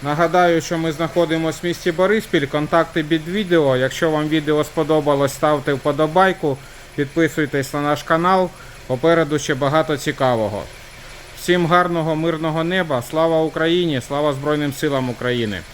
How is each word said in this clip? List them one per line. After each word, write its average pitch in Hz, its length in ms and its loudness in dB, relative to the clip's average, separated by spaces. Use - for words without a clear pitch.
Нагадаю, 165 580 2
що 170 160 -4
ми 165 140 -2
знаходимося 160 680 0
в - 40 -6
місті 170 260 -2
Бориспіль, 185 540 2
контакти 151 580 0
під 156 240 -2
відео. 170 500 2
Якщо 135 340 0
вам 151 160 0
відео 151 360 0
сподобалось, 147 720 0
ставте 151 400 0
вподобайку, 156 840 2
підписуйтесь 143 800 -2
на 147 80 -2
наш 147 220 -2
канал. 180 460 2
Попереду 151 520 2
ще 143 160 -2
багато 147 420 0
цікавого. 117 680 0
Всім 175 280 2
гарного, 170 500 2
мирного 160 480 -2
неба. 165 460 -2
Слава 160 320 2
Україні, 160 680 0
слава 147 260 0
Збройним 143 400 -2
силам 135 360 -2
України. 117 520 -2